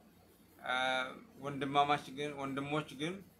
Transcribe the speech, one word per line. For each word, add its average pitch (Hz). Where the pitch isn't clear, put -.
አ፣ 127
ወንድማማች 143
ግን፣ 147
ወንድሞች 139
ግን 156